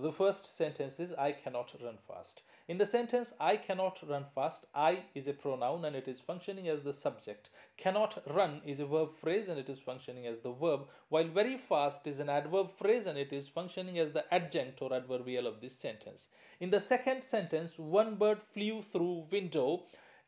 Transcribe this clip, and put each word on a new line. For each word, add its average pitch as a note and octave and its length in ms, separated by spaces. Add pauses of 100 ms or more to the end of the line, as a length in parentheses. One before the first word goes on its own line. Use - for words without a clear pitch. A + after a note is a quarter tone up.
The D3+ 100
first G3 460
sentence D3 420
is, F3 140
"I C#3 180
cannot B2 500
run A#2 160
fast." - 440 (260)
In E3+ 100
the G3+ 80
sentence, A#3+ 540
"I F3 160
cannot F#3+ 500
run C#3+ 200 (100)
fast," D3 300 (100)
I E3 300 (100)
is C#3 140
a C#3 40
pronoun C#3 520
and D3 100
it C3+ 140
is B2+ 100
functioning F#3 480
as D3+ 160
the C#3 80
subject. - 600 (260)
"Cannot G#3 500
run" D3+ 380
is C#3+ 160
a C#3+ 40
verb D#3 300
phrase F#3+ 320
and E3+ 100
it C3+ 120
is C3+ 100
functioning B2 480
as A#2 140
the B2 100
verb, C#3 380 (180)
while D#3+ 220
"very G#3+ 280
fast" C#3+ 480
is C#3+ 140
an C#3+ 80
adverb D3+ 460
phrase G#3 340
and D3+ 100
it C#3 140
is C#3 160
functioning F#3 500
as D#3 140
the D3+ 220
adjunct D#3+ 480
or C3 120
adverbial B2+ 540
of G#2+ 140
this B2+ 160
sentence. G#2+ 500 (320)
In F3+ 120
the G3+ 100
second B3+ 420
sentence, E3+ 560
"One G3+ 380
bird G#3 260
flew G#3 380
through F3 500
window." E3 560 (400)